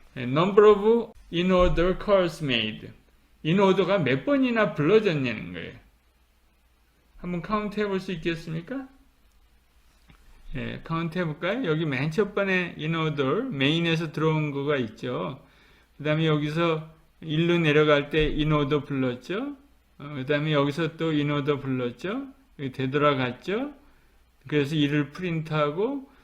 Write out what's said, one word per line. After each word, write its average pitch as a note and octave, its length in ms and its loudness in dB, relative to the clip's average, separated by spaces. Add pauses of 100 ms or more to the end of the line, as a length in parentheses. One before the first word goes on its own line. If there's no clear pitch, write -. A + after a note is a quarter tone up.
(160)
예, B2+ 80 -8
number F#3+ 460 6
of G#3+ 440 4 (200)
in F3+ 180 2
order F3+ 500 4
calls F3+ 420 2
made. A2 460 -4 (560)
in F3 140 2
order가 F#3+ 380 4
몇 F3 260 2
번이나 B3+ 500 2
불러졌냐는 D3+ 800 0
거예요. F2+ 220 -10 (1400)
한번 F3 240 -6
카운트 G#3 400 -4
해볼 G3 180 -2
수 F#3+ 140 -8
있겠습니까? E3 760 -6 (1700)
예, A#2+ 280 -8
카운트 E3 360 -4
해볼까요? F3+ 460 -4
여기 D#3+ 200 0
맨 C#3 240 -2
첫 G3 260 -2
번에 F#3+ 420 0
in D#3+ 180 -4
order, D#3 540 -2
메인에서 D#3+ 640 0
들어온 D#3 380 0
거가 C#3 260 -2
있죠. C3 640 -6 (540)
그 D3 60 -14
다음에 D3+ 240 0
여기서 D#3 640 0 (280)
일로 E3 360 2
내려갈 D3+ 520 4
때 D#3 180 2
in D3+ 240 0
order D3 340 2
불렀죠. C#3+ 680 -4 (420)
어, D3 180 -14
그 C3 100 -6
다음에 D3+ 280 0
여기서 D3 440 0
또 D#3+ 120 -2
in D3 220 2
order C#3+ 280 0
불렀죠. C3+ 680 -4 (320)
여기 C3+ 120 -8
되돌아갔죠. C3+ 1040 -2 (720)
그래서 D3 280 0
일을 C#3+ 360 2
프린트하고 E3 1000 -2 (120)